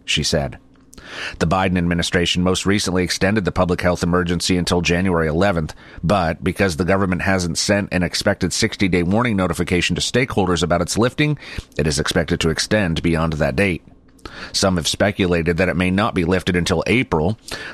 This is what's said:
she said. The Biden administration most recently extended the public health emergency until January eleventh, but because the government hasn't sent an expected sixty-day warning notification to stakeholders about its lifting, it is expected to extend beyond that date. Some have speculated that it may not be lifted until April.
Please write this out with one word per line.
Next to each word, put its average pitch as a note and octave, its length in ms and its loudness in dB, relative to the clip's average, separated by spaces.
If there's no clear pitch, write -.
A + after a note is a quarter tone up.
she - 200 -2
said. C#2 340 -2
The F2 80 0
Biden F#2 300 2
administration F2 680 0
most F2+ 220 0
recently F#2 360 2
extended F#2+ 440 0
the - 80 -2
public F2+ 260 0
health F2+ 240 0
emergency F2 540 0
until F2 240 0
January F2 480 2
eleventh, E2+ 440 0
but E2+ 400 0
because F#2+ 320 0
the F#2 80 0
government F#2 380 0
hasn't F2+ 360 0
sent G2+ 360 0
an F2 100 0
expected F2+ 480 -2
sixty-day F2+ 520 0
warning G#2 340 0
notification F2 580 0
to - 60 -2
stakeholders F2+ 600 0
about E2+ 180 2
its - 160 -4
lifting, D3 400 0
it D#2 100 0
is C#2+ 100 -2
expected D#2 440 -2
to E2 80 0
extend E2+ 520 0
beyond E2 320 0
that D2 220 0
date. F#2+ 280 0
Some F#2+ 240 0
have D#2+ 120 -2
speculated F2 720 2
that F#2 120 2
it D#2 80 -2
may F2+ 140 2
not G2+ 220 0
be F2 120 2
lifted F2+ 320 2
until E2+ 300 0
April. G#2+ 520 0